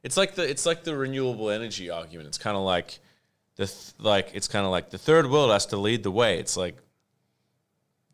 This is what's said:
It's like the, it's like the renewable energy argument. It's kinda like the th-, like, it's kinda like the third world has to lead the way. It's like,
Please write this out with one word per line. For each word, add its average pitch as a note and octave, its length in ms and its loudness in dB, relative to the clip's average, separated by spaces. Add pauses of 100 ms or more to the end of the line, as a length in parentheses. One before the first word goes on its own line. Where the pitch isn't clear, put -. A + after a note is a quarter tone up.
It's C#3 140 -2
like F#3+ 180 2
the, E3+ 120 -2
it's C3+ 180 -4
like E3+ 180 0
the D#3+ 120 -4
renewable C3 540 -2
energy G#2 400 -6
argument. E2 380 -10
It's C#2+ 100 -10
kinda G#2 220 -2
like F#2 400 0 (560)
the F#2+ 120 -4
th-, - 320 -16
like, G2+ 340 2
it's G2+ 140 -6
kinda G2 220 -2
like F2+ 200 -2
the - 80 -14
third D#3 320 4
world C3+ 220 6
has G2+ 160 4
to G#2+ 100 -4
lead G#2 260 0
the G2 80 -2
way. G2+ 280 2
It's - 180 -6
like, F2+ 200 -4 (1400)